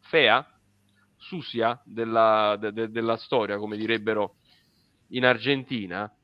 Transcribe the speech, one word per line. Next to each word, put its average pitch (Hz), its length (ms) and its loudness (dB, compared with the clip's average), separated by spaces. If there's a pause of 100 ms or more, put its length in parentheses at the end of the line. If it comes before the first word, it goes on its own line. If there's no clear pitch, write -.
fea, 131 460 2 (680)
susia 120 680 -4
della, 110 720 2
de-, 104 140 -6
de-, 113 180 -6
della 113 260 -2
storia, 104 400 -2
come 107 220 -8
direbbero 107 560 -2 (760)
in 127 160 -4
Argentina. 113 880 0 (120)